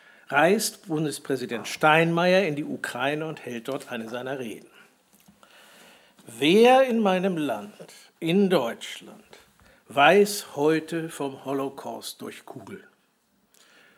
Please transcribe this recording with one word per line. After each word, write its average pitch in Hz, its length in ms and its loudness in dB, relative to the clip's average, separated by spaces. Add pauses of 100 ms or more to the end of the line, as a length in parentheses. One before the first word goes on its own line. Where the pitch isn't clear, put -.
(280)
reist 175 580 2
Bundespräsident 135 800 -4
Steinmeier 170 800 2
in 151 100 -2
die 147 100 -6
Ukraine 143 640 -6
und 156 180 -12
hält 120 220 -10
dort 135 240 -8
eine 113 180 -10
seiner 123 300 -8
Reden. 113 300 -12 (1700)
„Wer 226 460 6
in 233 160 0
meinem 185 360 0
Land, 107 380 -6 (460)
in 185 280 2
Deutschland, - 800 -4 (640)
weiß 175 640 4
heute 160 560 -2
vom 139 340 -8
Holocaust 135 800 -8
durch - 240 -16
Kugeln?“ 101 380 -18 (1120)